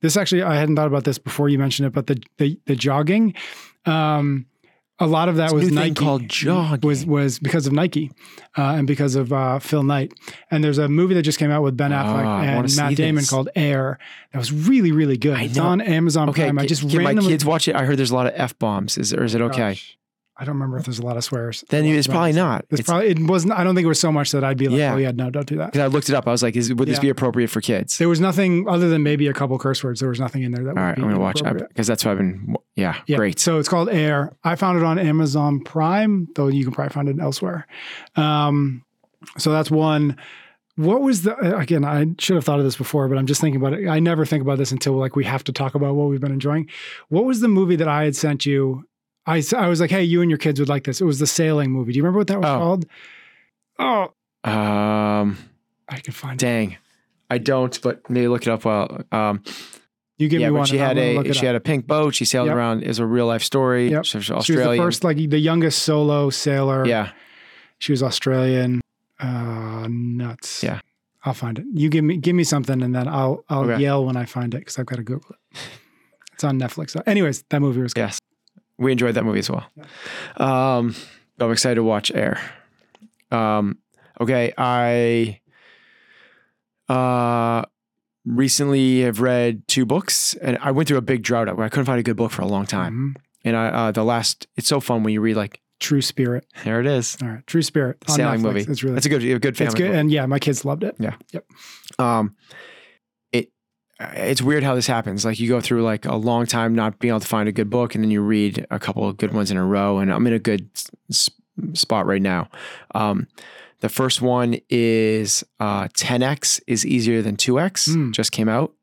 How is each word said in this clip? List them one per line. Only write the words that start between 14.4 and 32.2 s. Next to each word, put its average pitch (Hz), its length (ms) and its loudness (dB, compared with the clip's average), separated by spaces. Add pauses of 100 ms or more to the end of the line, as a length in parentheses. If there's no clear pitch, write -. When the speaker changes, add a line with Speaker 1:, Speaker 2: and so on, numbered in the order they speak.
Speaker 1:
really, 175 400 4
really 147 260 2
good. 139 200 2
Speaker 2:
I 117 60 -2
Speaker 1:
It's 117 120 -2
Speaker 2:
know. 147 80 2
Speaker 1:
on 180 180 4
Amazon 160 480 2
Speaker 2:
Okay, 147 140 2
Speaker 1:
Prime. 143 160 2
I 139 40 0
Speaker 2:
can, 143 40 0
Speaker 1:
just 143 220 0
Speaker 2:
can 151 120 2
my 180 40 2
Speaker 1:
randomly 202 260 4
Speaker 2:
kids 147 140 2
watch 156 240 2
it? - 60 0
I 135 100 2
heard 139 120 2
there's 131 140 2
a 123 40 2
lot 127 120 2
of - 80 -2
F-bombs. 110 600 -2
Is, 104 160 -2
or - 100 2
is 113 100 0
it 117 80 2
okay? 117 300 0
Speaker 1:
Gosh, - 260 -12 (380)
I 131 100 -10
don't 147 100 -6
remember 135 220 -4
if - 80 -6
there's 120 120 -6
a 117 80 -6
lot 120 100 -4
of 117 80 -4
swears. 117 460 -6
Speaker 2:
Then 151 160 2
Speaker 1:
A 156 40 4
lot 156 60 4
Speaker 2:
it's 139 120 2
Speaker 1:
of 131 40 -2
Speaker 2:
probably 170 200 2
Speaker 1:
swears. 151 120 2
Speaker 2:
not. 135 280 0
Speaker 1:
It's 143 80 0
Speaker 2:
It's 113 100 -4
Speaker 1:
probably, 180 200 2
it 165 100 2
wasn't, 180 340 2
I 185 100 2
don't 180 120 4
think 180 100 2
it 165 40 4
was 156 100 2
so 165 120 2
much 143 200 0
that 139 120 0
I'd 135 140 0
be 135 100 0
like, 131 120 2
Speaker 2:
Yeah. 139 160 2
Speaker 1:
"Oh - 20 0
yeah, 135 140 0
no, 127 180 -4
don't 139 160 -4
do 151 120 -6
that." 156 160 -6
Speaker 2:
'Cause 139 80 2
I 143 40 2
looked 139 240 0
it 139 60 2
up. 123 120 0
I 120 40 2
was 120 100 2
like, 117 140 0
"Is, 120 180 -2
would 123 140 0
this - 100 0
Speaker 1:
Yeah. 139 60 -2
Speaker 2:
be 139 60 4
appropriate 123 420 0
for 110 100 -2
kids?" 101 380 -2
Speaker 1:
There 170 100 4
was 165 100 2
nothing 185 480 2
other 175 220 2
than 160 140 2
maybe 147 240 2
a 139 60 0
couple 131 260 -2
curse 135 240 -2
words. 120 160 -4
There 131 100 -2
was 120 100 -4
nothing 131 220 -4
in 123 100 -4
there 123 120 -4
that 131 80 -6
Speaker 2:
All - 40 -4
Speaker 1:
would - 60 0
Speaker 2:
right, 90 140 0
Speaker 1:
be 131 80 -2
Speaker 2:
I'm 113 60 0
gonna 101 120 2
watch 95 140 0
it, 151 60 -4
Speaker 1:
inappropriate. - 340 -4
Speaker 2:
'cause 113 100 -2
that's 110 180 -2
what 110 100 0
I've 95 40 -2
been 95 300 -2